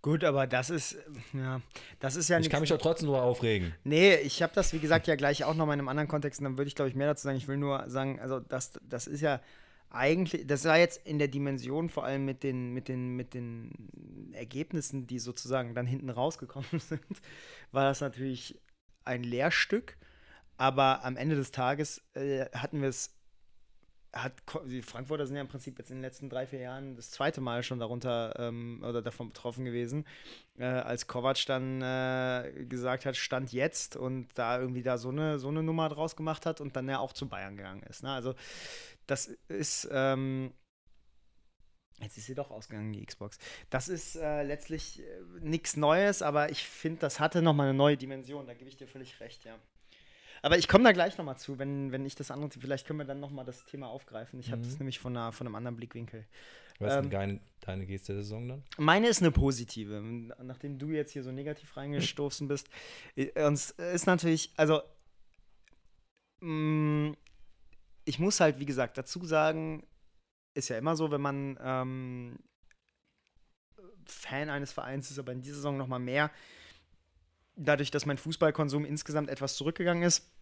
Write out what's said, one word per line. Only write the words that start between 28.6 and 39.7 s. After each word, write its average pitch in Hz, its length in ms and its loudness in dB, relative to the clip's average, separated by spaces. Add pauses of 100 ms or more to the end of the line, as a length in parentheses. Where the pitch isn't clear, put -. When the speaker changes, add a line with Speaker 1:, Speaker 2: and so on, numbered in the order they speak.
Speaker 1:
oder 117 140 -2
davon 117 260 -8
betroffen 120 360 -8
gewesen, 120 420 -4 (500)
äh, 123 80 -6
als 127 440 -2
Kovac 131 380 0
dann, 131 360 -2
äh, 127 880 -2
gesagt 127 380 -2
hat, 131 100 -2
„Stand 131 360 -2
jetzt“, 127 440 -2
und 127 380 -6
da 123 260 0
irgendwie 127 240 -4
da 127 140 2
so 120 100 -6
eine, 151 320 0
so 131 80 -6
eine 156 160 0
Nummer 160 240 0
draus 151 260 -4
gemacht 156 320 -4
hat 160 140 -2
und 143 160 -8
dann 131 120 -4
ja 135 120 0
auch 131 120 -4
zu 135 160 -8
Bayern 98 280 -10
gegangen 98 280 -12
ist, 110 200 -16
ne? 135 80 -4
Also 127 220 -4 (760)
das - 180 0 (220)
ist, - 420 -2